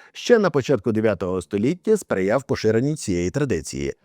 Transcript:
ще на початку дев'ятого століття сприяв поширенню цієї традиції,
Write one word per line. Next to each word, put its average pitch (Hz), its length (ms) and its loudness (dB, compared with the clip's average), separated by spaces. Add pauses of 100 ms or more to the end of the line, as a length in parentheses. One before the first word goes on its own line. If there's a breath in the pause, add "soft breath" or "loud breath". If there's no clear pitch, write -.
(120 loud breath)
ще - 260 4
на 202 120 2
початку 123 420 0
дев'ятого 98 500 0
століття 147 540 0
сприяв 104 460 0
поширенню 117 540 0
цієї 90 340 -2
традиції, 80 640 -4 (100)